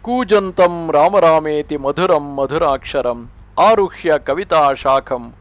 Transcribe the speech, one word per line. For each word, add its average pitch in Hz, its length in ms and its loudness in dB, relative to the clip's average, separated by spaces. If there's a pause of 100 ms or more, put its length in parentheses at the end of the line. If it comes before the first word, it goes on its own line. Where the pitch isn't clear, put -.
ಕೂಜಂತಂ 185 880 0
ರಾಮ 165 280 4
ರಾಮೇತಿ 156 580 0
ಮಧುರಂ 143 580 -2
ಮಧುರಾಕ್ಷರಂ 135 920 -4 (300)
ಆರುಹ್ಯ 180 600 2
ಕವಿತಾ 151 540 0
ಶಾಖಂ 131 680 -2